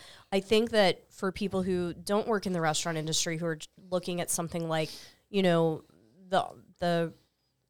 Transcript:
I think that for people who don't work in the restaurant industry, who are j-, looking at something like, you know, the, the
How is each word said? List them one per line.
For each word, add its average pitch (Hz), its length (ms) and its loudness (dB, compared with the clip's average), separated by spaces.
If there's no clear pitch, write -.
I 196 80 2
think 220 320 2
that 202 400 4
for 190 200 -4
people 190 300 -2
who 180 320 -2
don't 202 340 -2
work 202 200 0
in 185 60 -2
the 170 80 -2
restaurant 160 360 0
industry, 160 400 -2
who 170 80 -4
are 160 120 -2
j-, 151 100 -14
looking 180 300 -2
at - 100 -4
something 170 360 -4
like, 160 220 0
you 196 140 2
know, 165 400 4
the, 185 140 4
the 170 340 0